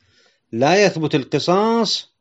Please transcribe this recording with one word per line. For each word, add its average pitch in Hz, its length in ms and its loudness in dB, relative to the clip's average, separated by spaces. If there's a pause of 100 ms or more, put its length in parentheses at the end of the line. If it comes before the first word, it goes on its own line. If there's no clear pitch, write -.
(520)
لا 151 320 2
يثبت 160 300 0
القصاص 196 1080 -2